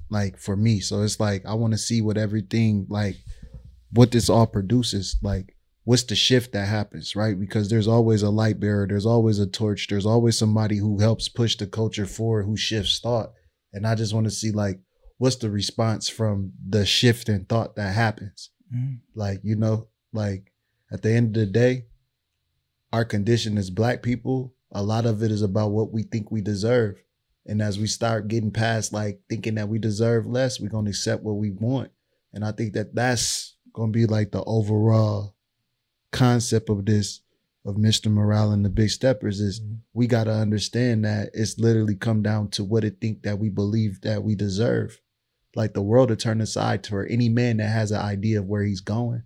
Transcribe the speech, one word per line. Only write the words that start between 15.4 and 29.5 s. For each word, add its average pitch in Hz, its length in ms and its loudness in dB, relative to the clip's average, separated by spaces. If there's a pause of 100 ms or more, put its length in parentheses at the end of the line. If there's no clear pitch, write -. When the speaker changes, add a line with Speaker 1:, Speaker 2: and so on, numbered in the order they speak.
Speaker 1:
response 104 580 -2
from 101 440 -2 (160)
the 101 160 2
shift 117 440 2
in 98 160 0
thought - 320 -2
that 98 180 -4
happens? 107 560 -4 (240)
Speaker 2:
Mm. 127 240 -4 (160)
Speaker 1:
Like, 101 300 -4
you 107 100 0
know, 110 320 0 (260)
like, 101 400 -6 (400)
at 98 100 -8
the 110 80 2
end 113 260 4
of 113 40 2
the 104 100 2
day, 123 360 2 (1080)
our 117 120 2
condition 107 520 0
as 92 140 -2
Black 117 320 0
people, 123 520 -4 (160)
a 101 120 -6
lot 113 240 0
of 110 160 0
it 110 80 2
is 104 120 0
about 104 300 0
what 107 200 0
we 110 100 -2
think 107 280 -6
we 110 120 -4
deserve. 107 600 0 (440)
And 107 160 -2
as 104 160 -2
we 107 80 -2
start 110 420 -2
getting 107 240 -2
past, 113 400 -2
like, 104 360 -4
thinking 113 280 -6